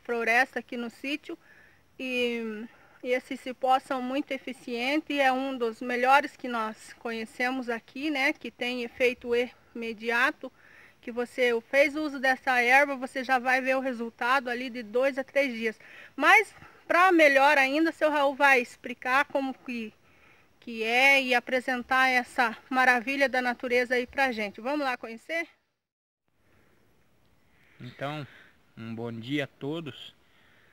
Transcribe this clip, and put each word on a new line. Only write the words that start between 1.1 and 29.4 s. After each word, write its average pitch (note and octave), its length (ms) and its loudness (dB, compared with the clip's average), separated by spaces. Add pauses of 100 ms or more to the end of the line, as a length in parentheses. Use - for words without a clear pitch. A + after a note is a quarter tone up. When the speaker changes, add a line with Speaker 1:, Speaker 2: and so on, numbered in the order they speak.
Speaker 1:
E, A#3 680 -4 (380)
e B3+ 60 -6
esses B3 300 -4
cipós C4 420 0
são C4 180 -6
muito B3+ 320 -4
eficientes C4 800 -6
e C#4+ 100 -2
é C4 140 4
um C4 240 -4
dos A3+ 240 -6
melhores B3+ 560 2
que - 100 -12
nós A3 460 -6
conhecemos B3 720 -6
aqui, C4 440 -8
né? C#4 200 0
Que A#3+ 200 -8
tem B3 320 -6
efeito A#3+ 480 -2 (420)
imediato, A#3 760 -2 (500)
que B3 100 -12
você A#3+ 500 -2
fez C#4 340 2
uso D4 240 -4
dessa B3+ 420 0
erva, C4+ 340 4
você B3+ 280 -8
já B3+ 160 0
vai B3+ 200 0
ver C4 160 0
o C4+ 60 -2
resultado B3 680 -2
ali B3 200 -6
de A#3+ 140 -10
dois B3 340 0
a C4+ 60 -2
três C#4 300 0
dias. A3+ 260 -6 (360)
Mas, F#4 380 4 (340)
pra F4+ 240 6
melhor C#4+ 480 6
ainda, D4 320 2
seu D#4 180 0
Raul C#4+ 240 2
vai C4+ 260 6
explicar B3+ 640 -2
como C4+ 280 -4
que, A#3 400 -12 (680)
que A3+ 240 -8
é C4 380 4
e B3+ 140 0
apresentar B3+ 720 0
essa B3 500 0 (120)
maravilha B3+ 600 2
da B3 100 -2
natureza B3 540 -2
aí B3 140 -2
pra C4+ 240 -2
gente. G#3+ 280 -6
Vamos C#4 240 -4
lá B3+ 140 -4
conhecer? C#4+ 500 -8 (2250)
Speaker 2:
Então, C#3 460 -10 (500)
um A2+ 200 -12
bom A#2 160 -10
dia A#2+ 320 -6